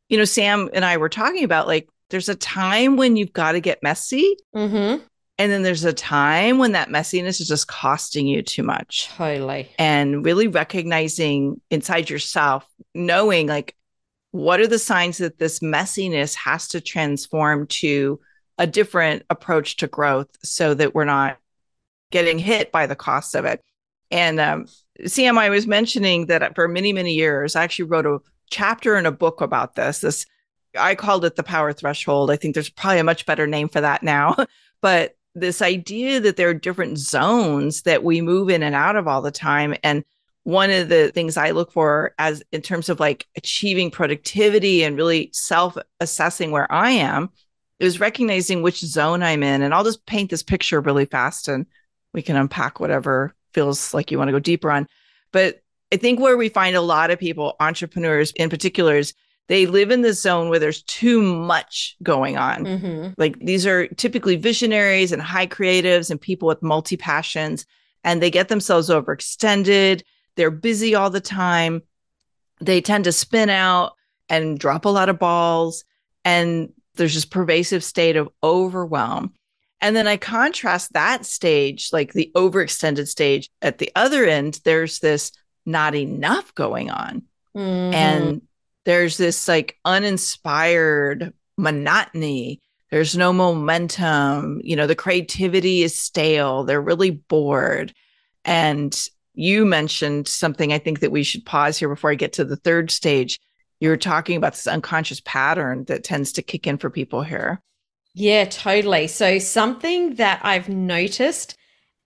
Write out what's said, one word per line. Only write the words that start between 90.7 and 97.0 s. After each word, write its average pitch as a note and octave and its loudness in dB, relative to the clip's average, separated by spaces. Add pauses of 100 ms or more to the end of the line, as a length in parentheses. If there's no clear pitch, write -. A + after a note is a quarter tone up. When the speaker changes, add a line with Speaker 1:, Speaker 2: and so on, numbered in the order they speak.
Speaker 1:
monotony. D3+ -2 (300)
There's D#3 0
no F3+ 4
momentum. D#3 0
You E3 -4
know, D3 2
the D#3 2
creativity F3+ 0
is E3 -2
stale. D3 0
They're C#3 0
really E3+ 2